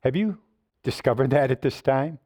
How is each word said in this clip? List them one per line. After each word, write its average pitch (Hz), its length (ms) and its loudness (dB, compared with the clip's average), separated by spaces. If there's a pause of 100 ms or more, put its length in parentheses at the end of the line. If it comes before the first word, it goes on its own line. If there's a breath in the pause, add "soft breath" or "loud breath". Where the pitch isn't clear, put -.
Have 131 160 0
you 208 220 -2 (440)
discovered 127 460 0
that 135 220 2
at 123 100 -2
this - 200 -2
time? 139 440 0